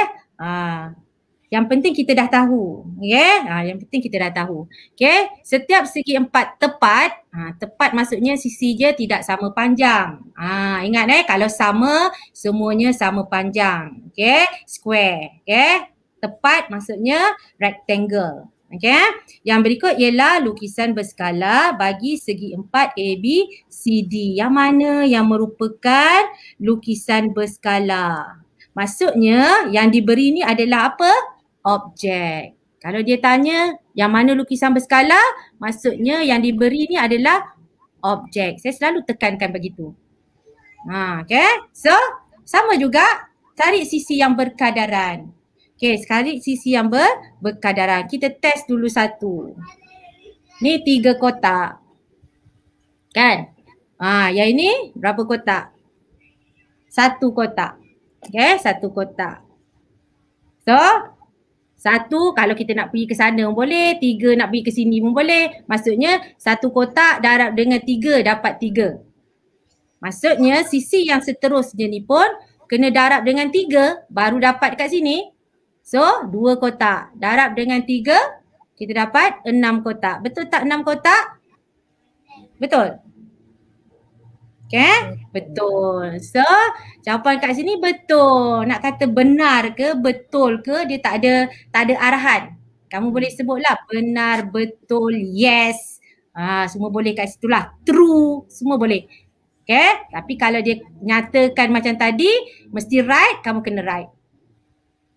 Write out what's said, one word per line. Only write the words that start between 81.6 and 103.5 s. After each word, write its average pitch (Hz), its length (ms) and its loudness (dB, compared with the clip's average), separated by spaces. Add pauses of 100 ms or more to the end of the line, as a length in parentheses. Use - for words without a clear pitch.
Betul? 262 400 0 (1600)
Okey? 302 320 2 (380)
Betul. 190 880 -4
So, - 160 -2 (640)
jawapan 262 400 0
kat 254 160 -2
sini 370 160 -2
betul. 277 880 2
Nak 226 160 -2
kata 277 260 -4
benar 254 720 2
ke, 277 240 -2
betul 247 640 0
ke, 294 240 -4
dia 269 100 -6
tak 214 220 -4
ada, 254 160 4 (340)
tak 233 120 0 (100)
ada 254 80 0
arahan. 254 420 2 (460)
Kamu 220 240 -4
boleh 254 160 -2
sebutlah 254 480 -2 (120)
benar, 233 600 -2
betul, 226 640 -4
yes. 226 880 0 (320)
Ah, 185 400 -4
semua 202 160 -6
boleh 214 240 -2
kat 208 160 -6
situlah. - 560 -4
True, 311 640 4
semua 262 320 -4
boleh. 214 320 -2 (500)
Okey? 339 460 2
Tapi 170 320 -12
kalau 226 240 0
dia 226 160 -2 (240)
nyatakan 240 640 0
macam 233 260 0
tadi, 226 380 0 (400)
mesti 220 320 0
right, 311 400 2
kamu 220 160 -4